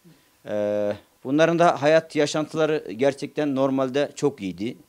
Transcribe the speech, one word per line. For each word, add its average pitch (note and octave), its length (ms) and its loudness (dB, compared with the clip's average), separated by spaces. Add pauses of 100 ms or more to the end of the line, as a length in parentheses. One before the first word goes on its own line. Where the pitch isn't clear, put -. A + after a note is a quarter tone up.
(460)
Ee, G#2 480 -2 (300)
bunların D#3+ 360 2
da E3 220 4
hayat D#3+ 340 2
yaşantıları D3+ 760 -2
gerçekten C#3 640 -2
normalde C3+ 600 0
çok C#3 260 -2
iyiydi. F#2+ 360 -8 (120)